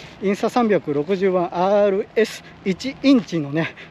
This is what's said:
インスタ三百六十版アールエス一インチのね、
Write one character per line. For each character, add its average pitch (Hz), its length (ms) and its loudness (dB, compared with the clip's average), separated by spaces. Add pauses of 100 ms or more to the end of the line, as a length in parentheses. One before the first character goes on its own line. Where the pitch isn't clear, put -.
(240)
イ 190 60 0
ン 202 60 0
ス - 60 -8
タ - 80 0
三 233 200 2
百 160 240 0
六 147 220 -2
十 190 160 0
版 180 220 -2
ア 196 300 2
ー 208 80 2
ル 196 240 -2
エ 214 100 2
ス - 180 -12 (220)
一 208 380 -4
イ 269 100 6
ン 240 80 6
チ 165 180 -4
の 143 120 -6
ね、 156 240 -2 (160)